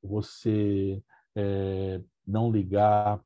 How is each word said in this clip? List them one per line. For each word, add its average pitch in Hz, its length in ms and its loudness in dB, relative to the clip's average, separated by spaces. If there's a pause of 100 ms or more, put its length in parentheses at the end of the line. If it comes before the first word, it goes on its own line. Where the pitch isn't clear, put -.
você, 101 960 -2 (340)
é, 98 640 -2 (260)
não 110 240 0
ligar 104 760 2